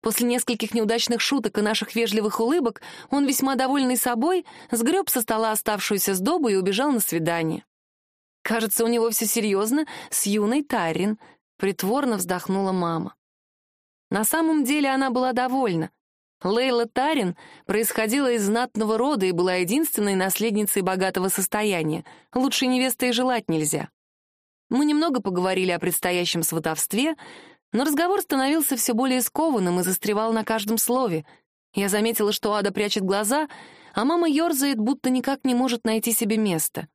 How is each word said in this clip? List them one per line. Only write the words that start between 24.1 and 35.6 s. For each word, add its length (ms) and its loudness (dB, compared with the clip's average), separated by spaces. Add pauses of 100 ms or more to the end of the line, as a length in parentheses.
Мы 140 2
немного 360 2
поговорили 520 0
о 80 0
предстоящем 640 0
сватовстве, 720 -2 (560)
но 120 0
разговор 360 0
становился 560 0
всё 180 0
более 260 2
скованным 600 0
и 20 0
застревал 500 -2
на 120 0
каждом 340 -2
слове. 480 0 (480)
Я 140 0
заметила, 420 2
что 220 -2
Ада 180 0
прячет 320 -2
глаза, 460 0 (460)
а 100 0
мама 240 2
ёрзает, 500 0
будто 320 0
никак 340 0
не 100 2
может 300 0